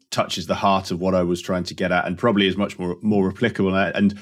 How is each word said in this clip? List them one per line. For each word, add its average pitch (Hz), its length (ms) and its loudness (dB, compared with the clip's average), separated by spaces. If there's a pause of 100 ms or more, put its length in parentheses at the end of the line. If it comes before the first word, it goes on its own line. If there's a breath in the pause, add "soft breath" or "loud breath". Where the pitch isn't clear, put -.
(100)
touches - 360 -4
the 92 80 0
heart 95 360 2
of 87 100 -4
what 92 140 0
I 90 80 4
was 87 180 0
trying 90 240 -4
to 82 100 -10
get 90 180 -2
at 90 140 2
and 90 100 -4
probably 101 300 2
is 92 100 0
much 101 220 -4
more, 90 240 -4
more 101 260 4
applicable. 98 460 0
And, 95 200 0
and 101 280 2